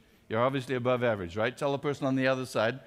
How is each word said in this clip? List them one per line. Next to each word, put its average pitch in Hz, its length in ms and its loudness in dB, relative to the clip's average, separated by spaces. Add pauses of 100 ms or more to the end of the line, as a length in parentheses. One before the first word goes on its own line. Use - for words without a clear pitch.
(300)
You're 110 100 2
obviously 131 360 0
above 123 280 2
average, 98 320 0
right? 120 180 0
Tell 143 180 -2
the 139 60 -2
person 143 280 -4
on 131 100 2
the 131 100 2
other 131 200 0
side 123 400 0